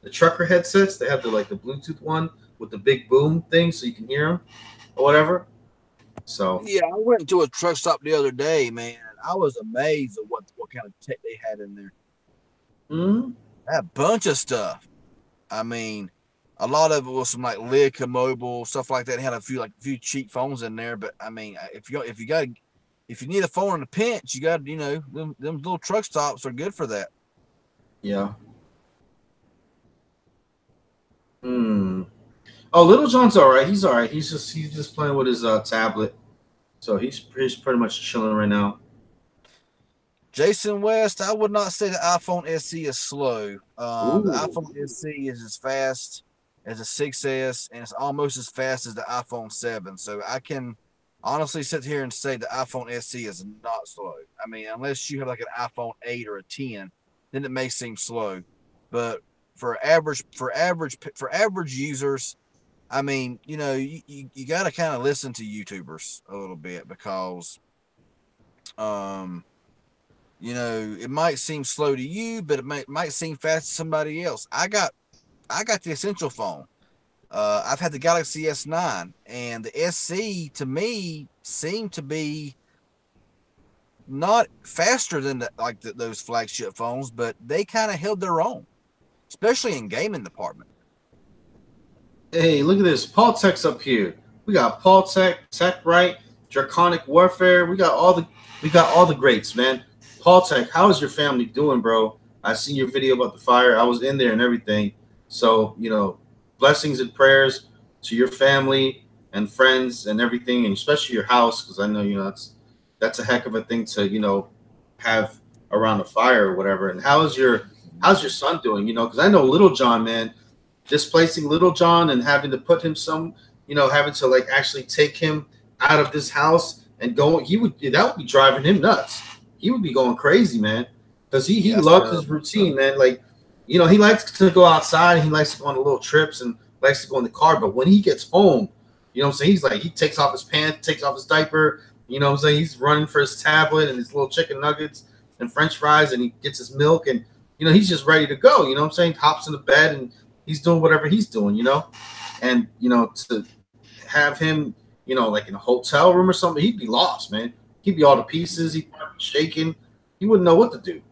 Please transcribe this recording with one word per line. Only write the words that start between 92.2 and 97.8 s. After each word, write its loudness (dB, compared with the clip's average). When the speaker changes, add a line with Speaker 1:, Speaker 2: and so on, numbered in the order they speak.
Speaker 1:
Hey, 4
look 4
at 4
this. 2
Paul 6
Tech's 2
up -2
here. -2
We -2
got 2
Paul 8
Tech, 0
Tech -2
Right, 4
Draconic 0
Warfare. 6
We -4
got 4